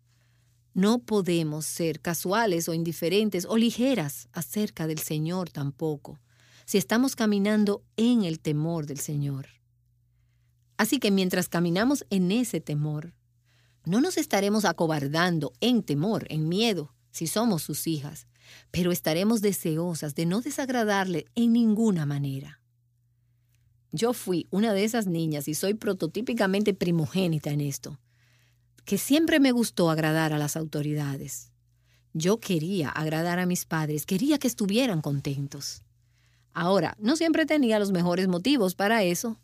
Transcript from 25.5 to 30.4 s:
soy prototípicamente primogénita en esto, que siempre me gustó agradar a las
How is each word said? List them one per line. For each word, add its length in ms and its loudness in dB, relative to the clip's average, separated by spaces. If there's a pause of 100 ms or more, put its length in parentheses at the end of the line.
soy 200 -2
prototípicamente 1000 0
primogénita 800 0
en 100 -2
esto, 380 -8 (840)
que 120 -2
siempre 420 4
me 120 6
gustó 380 2
agradar 440 2
a 40 0
las 180 -2